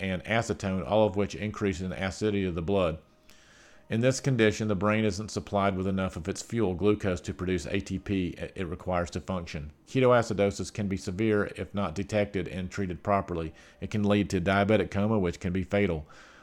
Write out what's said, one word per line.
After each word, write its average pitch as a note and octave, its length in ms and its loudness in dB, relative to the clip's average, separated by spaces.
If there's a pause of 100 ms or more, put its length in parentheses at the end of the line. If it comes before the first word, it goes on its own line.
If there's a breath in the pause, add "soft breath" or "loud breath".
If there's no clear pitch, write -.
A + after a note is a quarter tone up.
and F#2 240 -4
acetone, G2 680 -2
all G#2+ 160 6
of G2 100 -2
which G2+ 180 0
increase G2+ 480 -2
in F#2 80 -4
the F2 120 -6
acidity G2+ 440 0
of F2 80 -2
the F2 80 -2
blood. F2 340 2 (920 soft breath)
In A2+ 120 0
this C3 180 2
condition, A2+ 480 2
the G#2 80 2
brain G#2+ 300 2
isn't G2+ 260 -2
supplied G2 460 0
with F#2 100 -2
enough F#2+ 300 -2
of F2 120 -6
its F#2 140 -6
fuel, G#2+ 320 0
glucose, G2 460 2
to - 120 -8
produce F2+ 340 -2
A G2+ 120 -2
T F#2+ 220 -4
P F#2 360 -2
it, E2 200 -10
it F#2+ 100 -4
requires F2 440 -2
to F2 100 -6
function. E2 500 -6 (160)
Ketoacidosis A2+ 840 2
can G2+ 160 -4
be F#2+ 80 -2
severe G2+ 580 0
if F2+ 180 -8
not G2 220 -2
detected G2+ 540 -2
and F#2 200 -6
treated F2+ 360 -6
properly. F2 480 0 (280 loud breath)
It F#2+ 120 -8
can G#2 100 0
lead G2+ 280 4
to F#2+ 100 2
diabetic G2 500 4
coma, G#2 300 2
which F2 180 0
can F2+ 140 -2
be F#2 100 0
fatal. F2 420 0 (380 loud breath)